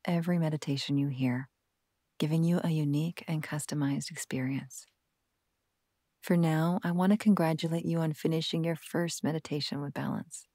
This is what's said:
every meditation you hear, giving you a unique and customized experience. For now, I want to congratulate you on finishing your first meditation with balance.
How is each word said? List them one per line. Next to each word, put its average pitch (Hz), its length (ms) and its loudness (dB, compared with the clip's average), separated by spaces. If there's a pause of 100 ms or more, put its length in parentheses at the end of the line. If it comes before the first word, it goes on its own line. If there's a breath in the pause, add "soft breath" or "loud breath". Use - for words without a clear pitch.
every 175 360 2
meditation 147 580 0
you 143 100 2
hear, 131 400 -2 (680)
giving 160 240 2
you 170 220 4
a 170 60 0
unique 156 580 0
and 156 120 -2
customized 147 680 -4
experience. 131 760 -6 (1400)
For 175 100 4
now, 165 460 2
I 175 80 0
want 185 220 4
to 214 40 4
congratulate 165 680 2
you 165 160 0
on 160 120 0
finishing 160 520 0
your 165 100 0
first - 480 -4
meditation 151 580 -2
with 143 140 -6
balance. - 600 -6